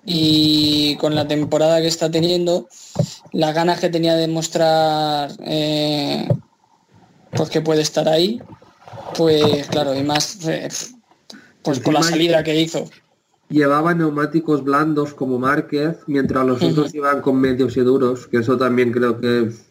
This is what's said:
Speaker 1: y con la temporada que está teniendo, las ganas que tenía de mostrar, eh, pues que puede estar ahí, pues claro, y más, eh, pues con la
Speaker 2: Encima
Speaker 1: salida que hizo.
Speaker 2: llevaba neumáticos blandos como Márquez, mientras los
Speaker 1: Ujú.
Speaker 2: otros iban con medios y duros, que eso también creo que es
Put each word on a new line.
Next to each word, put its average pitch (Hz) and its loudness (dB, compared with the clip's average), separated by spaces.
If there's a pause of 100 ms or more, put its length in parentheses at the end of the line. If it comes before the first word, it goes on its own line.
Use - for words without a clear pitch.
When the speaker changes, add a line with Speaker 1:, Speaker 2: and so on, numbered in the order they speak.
Speaker 1:
y 151 2
con 151 -2
la 147 0
temporada 151 2
que 165 0
está 160 -2
teniendo, 175 0 (640)
las 156 0
ganas 170 0
que 175 0
tenía 165 0
de 160 0
mostrar, 160 0 (160)
eh, 151 -2 (1040)
pues 156 -2
que 160 -2
puede 156 0
estar 156 -2
ahí, 180 0 (760)
pues 151 2
claro, 143 -2
y 139 -2
más, 147 -2
eh, 156 -4 (920)
pues 139 -2
con 156 0
la 147 2
Speaker 2:
Encima 165 0
Speaker 1:
salida 165 2
que 156 0
hizo. 160 -2 (600)
Speaker 2:
llevaba 147 2
neumáticos 151 0
blandos 147 0
como 131 -4
Márquez, 147 -2 (100)
mientras 131 0
los 127 0
Speaker 1:
Ujú. 165 2
Speaker 2:
otros 151 0
iban 143 0
con 131 2
medios 131 0
y 131 2
duros, 127 2
que 120 -2
eso 120 0
también 123 2
creo 120 0
que 120 0
es - -10